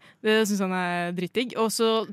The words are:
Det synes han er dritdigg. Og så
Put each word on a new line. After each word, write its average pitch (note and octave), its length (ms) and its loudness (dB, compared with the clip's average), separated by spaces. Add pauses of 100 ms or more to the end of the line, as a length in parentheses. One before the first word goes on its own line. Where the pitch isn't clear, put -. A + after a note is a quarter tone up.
(200)
Det A3 280 4
synes G3+ 120 0
han F#3 120 0
er F3 400 -2
dritdigg. F#3 440 -4
Og A3 140 2
så A3 420 2